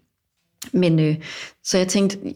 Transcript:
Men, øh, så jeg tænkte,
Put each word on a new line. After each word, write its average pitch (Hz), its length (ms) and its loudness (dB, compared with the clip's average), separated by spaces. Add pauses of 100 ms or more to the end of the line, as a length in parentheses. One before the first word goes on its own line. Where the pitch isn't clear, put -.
(720)
Men, 170 260 4
øh, 156 160 2 (480)
så - 140 0
jeg 185 100 2
tænkte, 196 300 0 (180)